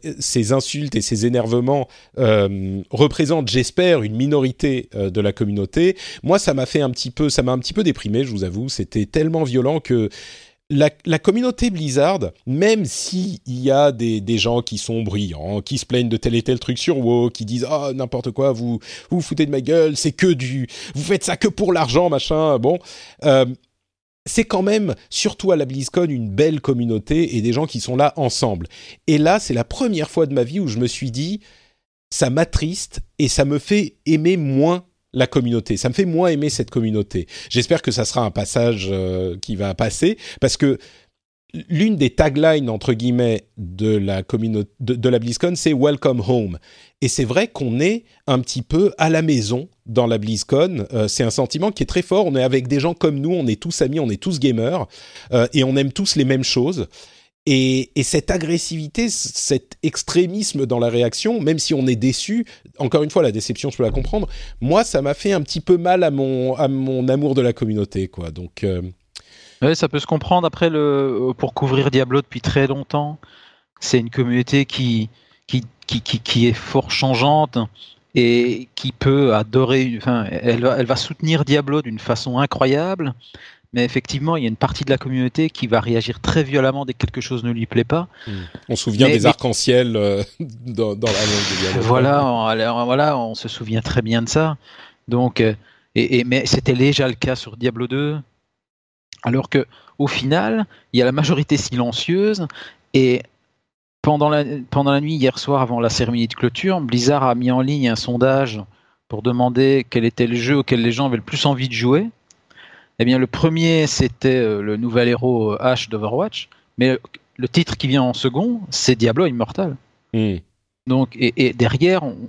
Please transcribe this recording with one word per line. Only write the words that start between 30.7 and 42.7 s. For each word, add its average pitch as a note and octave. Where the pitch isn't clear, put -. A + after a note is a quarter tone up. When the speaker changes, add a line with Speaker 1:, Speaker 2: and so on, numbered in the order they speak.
Speaker 1:
me B2
suis -
dit, « E3+
Ça -
m'attriste D#3+
et C#3+
ça C#3
me C#3+
fait G#3
aimer D#3+
moins D#3
la B2+
communauté. A#2+
Ça B2+
me B2
fait G3
moins F3
aimer D3
cette -
communauté. » G#2+
J'espère B2
que -
ça A#2
sera -
un G#2+
passage, G#2+
euh, F#2
qui G#2
va G2
passer, D#3+
parce C3
que C#3
l'une G3
des C#3
taglines, D3+
entre A2